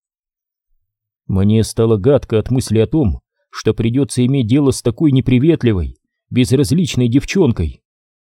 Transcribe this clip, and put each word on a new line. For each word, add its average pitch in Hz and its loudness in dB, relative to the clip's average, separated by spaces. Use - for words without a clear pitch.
Мне 104 2
стало 113 0
гадко 117 0
от - -4
мысли 120 -2
о 110 2
том, 117 -2
что - 0
придётся 123 -2
иметь 131 -2
дело 135 2
с - -8
такой 131 0
неприветливой, 123 0
безразличной 127 0
девчонкой. 139 0